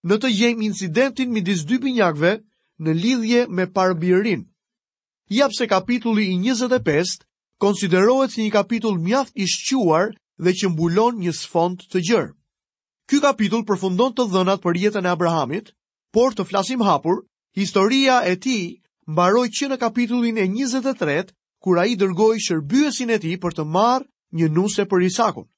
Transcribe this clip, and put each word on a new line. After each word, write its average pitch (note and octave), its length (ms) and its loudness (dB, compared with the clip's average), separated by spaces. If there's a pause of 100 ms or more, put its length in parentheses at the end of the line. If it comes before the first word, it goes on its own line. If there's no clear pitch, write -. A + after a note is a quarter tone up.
në F3+ 140 2
të B3 200 0
gjejmë A3+ 320 0
incidentin A#3+ 640 -2
midis F#3 360 -2
dy B3 160 0
binjakëve G3 560 0 (400)
në D#3+ 160 0
lidhje A#3+ 540 0
me F3+ 180 -2
parbirërinë. F#3 800 0 (840)
Jap A#3 240 2
se A#3+ 140 -4
kapitulli G#3+ 640 0
i F3+ 80 -2
njëzet A#3+ 320 0
e B3 80 2
pestë D#3+ 460 -2 (340)
konsiderohet G3+ 720 2
si A3 160 -4
një G#3 80 -2
kapitull G#3 480 0
mjaft A#3+ 320 -2
i G3 100 -4
shquar G3 720 0 (240)
dhe F3+ 160 2
që F#3 160 -2
mbulon F#3 480 0
një F3 160 -4
sfond F3+ 560 -4
të F#3 160 -2
gjerë. F#3 280 0 (760)
Ky C#4+ 100 2
kapitull A3+ 480 0
përfundon F#3+ 480 0
të B3 160 0
dhënat F#3+ 320 0
për F3 160 0
jetën G#3 260 0
e F3+ 60 0
Abrahamit, E3 640 -2 (400)
por, A#3+ 200 2
të G3 120 -4
flasim G3+ 400 -2
hapur, E3+ 400 2 (320)
historia B3 680 2
e F3+ 140 0
tij G#3 400 -4 (300)
mbaroi F#3 400 2
që C4+ 220 -4
në C4 100 -4
kapitullin A#3 560 0
e G3 100 2
njëzet A#3+ 380 -2
e C4 80 0
tretë, D#3+ 400 -4 (260)
kur F3 220 2
ai A3 160 0
dërgoi G3+ 420 2
shërbyesin A3+ 680 0
e A3 100 0
tij E3 220 -4
për F3 160 -6
të D#3 80 -6
marrë A3+ 420 0 (240)
një E3 220 0
nuse G3+ 320 0
për F#3 220 0
Isakun. F3+ 400 -2 (100)